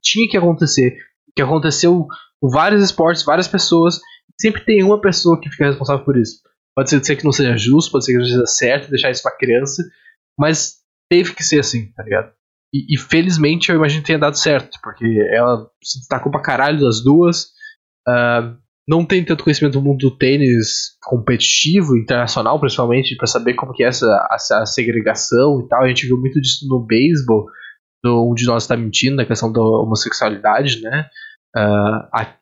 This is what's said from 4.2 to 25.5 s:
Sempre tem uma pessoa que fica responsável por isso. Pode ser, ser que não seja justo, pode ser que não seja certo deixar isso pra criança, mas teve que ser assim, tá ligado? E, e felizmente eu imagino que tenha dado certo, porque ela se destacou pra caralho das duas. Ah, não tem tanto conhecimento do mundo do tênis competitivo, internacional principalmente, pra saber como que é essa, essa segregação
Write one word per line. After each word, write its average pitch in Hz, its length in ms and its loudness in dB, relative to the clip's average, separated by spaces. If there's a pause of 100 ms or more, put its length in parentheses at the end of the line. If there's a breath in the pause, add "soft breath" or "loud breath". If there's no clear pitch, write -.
Sempre 220 260 -2
tem 208 180 4
uma 208 160 4
pessoa 170 400 2
que 147 100 -12
fica 147 160 -2
responsável 139 380 -2
por 139 140 0
isso. 113 240 -2 (340)
Pode 135 140 0
ser, 139 160 2
ser 147 100 0
que - 80 -10
não 151 80 2
seja 127 240 0
justo, 127 360 2
pode 131 120 0
ser 131 80 -2
que 123 60 2
não 123 80 0
seja 123 200 2
certo 135 440 -2
deixar 135 220 -2
isso 123 120 -8
pra - 140 -6
criança, 131 440 -2 (560 soft breath)
mas 151 420 -2 (300)
teve 180 240 2
que - 100 -10
ser 151 160 2
assim, 117 340 -4
tá 107 100 -16
ligado? 101 280 -4 (420)
E, 143 200 -2
e 139 40 0
felizmente 165 720 0
eu 175 80 2
imagino 156 240 0
que 147 60 -10
tenha 156 120 0
dado 147 180 0
certo, - 460 -2
porque 110 220 -10 (260)
ela 117 380 0 (120)
se - 180 -10
destacou 127 320 -4
pra 143 100 -4
caralho 143 400 0
das 117 200 2
duas. 170 460 4 (580 loud breath)
Ah, 120 500 0 (320)
não 165 180 2
tem 180 180 0
tanto 160 200 -4
conhecimento 147 300 2
do 139 80 0
mundo 135 280 0
do 123 80 -4
tênis 131 840 0
competitivo, 135 920 0
internacional 120 640 0
principalmente, 131 560 0
pra 120 120 -4
saber 120 260 0
como 127 200 -6
que 131 100 0
é 120 40 4
essa, 117 440 2
essa 110 340 -2
segregação 117 960 0